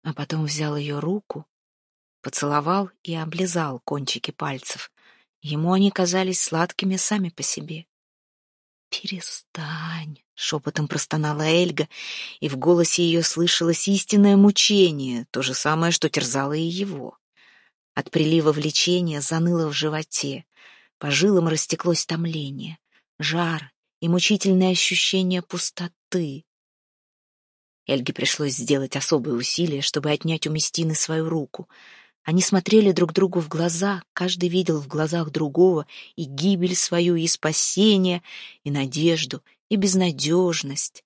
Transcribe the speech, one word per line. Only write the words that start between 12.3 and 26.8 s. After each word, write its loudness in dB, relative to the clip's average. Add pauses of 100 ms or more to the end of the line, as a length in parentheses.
и -4
в -6
голосе 4
её 2
слышалось 0
истинное 6
мучение, 4
то -4
же -4
самое, 2
что 0
терзало -2
и -2
его. -6 (760)
От -6
прилива 4
влечения 0
заныло 0
в -6
животе, -4 (520)
по -4
жилам 4
растеклось 0
томление, -6 (420)
жар -2 (340)
и 0
мучительное 4
ощущение 0
пустоты. -6 (1400)